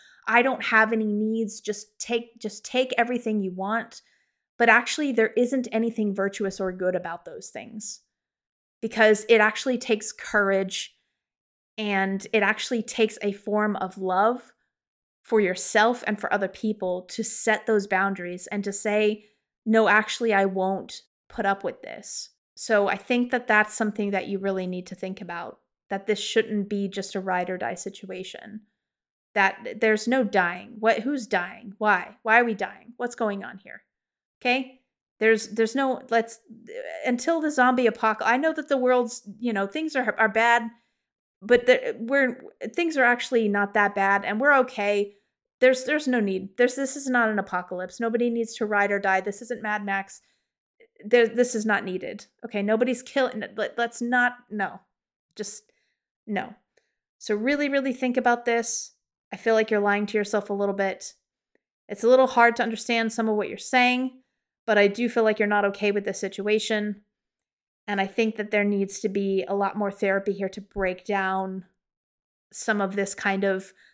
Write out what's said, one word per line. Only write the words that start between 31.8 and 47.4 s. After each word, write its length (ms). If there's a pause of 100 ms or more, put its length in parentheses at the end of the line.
Why 160
are 60
we 80
dying? 460
What's 160
going 300
on 120
here? 260 (600)
Okay? 400 (380)
There's, 280
there's 260
no, 360
let's, 280 (680)
until 340
the 100
zombie 360
apocalypse, 440
I 60
know 160
that 160
the 80
world's, 460 (160)
you 160
know, 120
things 300
are, 220
are 100
bad, 400 (720)
but 260
the, 320
we're, 440 (320)
things 220
are 80
actually 440
not 260
that 200
bad, 300
and 160
we're 200
okay. 540 (460)
There's, 240
there's 240
no 120
need. 360
There's, 180
this 220
is 120
not 200
an 100
apocalypse. 640